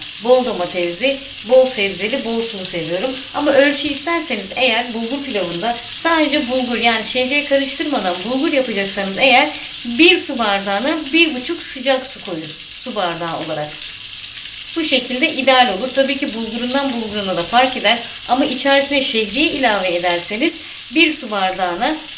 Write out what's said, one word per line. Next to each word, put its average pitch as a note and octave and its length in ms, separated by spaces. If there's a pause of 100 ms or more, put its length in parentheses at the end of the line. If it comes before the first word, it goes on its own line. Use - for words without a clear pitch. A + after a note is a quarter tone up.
(240)
Bol B3 200
domatesli, F3+ 720 (320)
bol C4 180
sebzeli, G#3 580
bol A3+ 160
sulu G#3 240
seviyorum. F3+ 460 (240)
Ama D4 160
ölçü C#4+ 380
isterseniz C#4 680
eğer B3 380
bulgur A#3 300
pilavında G3 500 (220)
sadece D4+ 540
bulgur, B3 280
yani A3+ 260
şehriye B3+ 400
karıştırmadan C4+ 720 (100)
bulgur C4 280
yapacaksanız G3 680
eğer C4 300 (500)
bir F4 200
su B3+ 200
bardağına G#3 600 (140)
bir D#4+ 220
buçuk D#4 280
sıcak B3+ 440
su - 180
koyun. D#3+ 220 (340)
Su A#3 140
bardağı E3+ 420 (100)
olarak. D3+ 220 (1080)
Bu E4 80
şekilde C4+ 480
ideal B3+ 360 (100)
olur. B3+ 160
Tabii C4+ 220
ki A3 180
bulgurundan A#3+ 580
bulguruna G#3 440
da E3+ 60
fark B3+ 340
eder. G#3+ 220 (300)
Ama B3+ 160
içerisine C#4 580
şehriye A3+ 440
ilave G#3+ 480
ederseniz F3+ 600 (400)
bir D#4+ 180
su B3 180
bardağına F#3+ 680 (220)